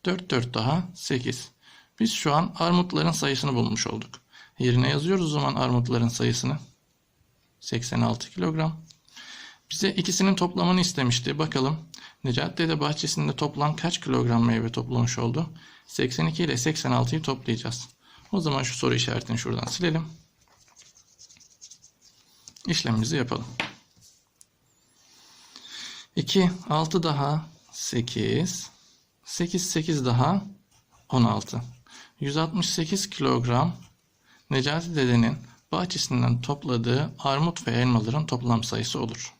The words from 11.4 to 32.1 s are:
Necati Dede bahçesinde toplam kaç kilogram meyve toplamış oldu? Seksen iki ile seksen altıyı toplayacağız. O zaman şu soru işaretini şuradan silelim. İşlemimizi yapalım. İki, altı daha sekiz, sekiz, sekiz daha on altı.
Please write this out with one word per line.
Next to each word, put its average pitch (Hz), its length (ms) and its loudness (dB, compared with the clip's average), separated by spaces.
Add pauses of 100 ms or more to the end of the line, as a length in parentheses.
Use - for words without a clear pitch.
Necati 139 340 -2
Dede 160 220 2
bahçesinde 147 560 -2
toplam 151 400 0
kaç 175 240 -2
kilogram 120 460 2
meyve 113 260 2
toplamış 123 480 0
oldu? 123 300 0 (380)
Seksen 131 380 -2
iki 160 180 0
ile 143 140 0
seksen 156 340 -2
altıyı 123 300 2
toplayacağız. 120 680 -4 (420)
O 196 100 0
zaman 139 220 0
şu 123 120 -6
soru 123 200 2
işaretini 120 420 -2
şuradan 120 280 -4
silelim. 165 400 -2 (2500)
İşlemimizi 117 480 0
yapalım. 120 300 -2 (2750)
İki, 180 360 4 (180)
altı 160 340 2
daha 147 420 0 (260)
sekiz, 117 1000 -2 (560)
sekiz, 175 440 -4
sekiz 156 360 0
daha 123 400 4 (640)
on 127 140 6
altı. 110 380 0 (580)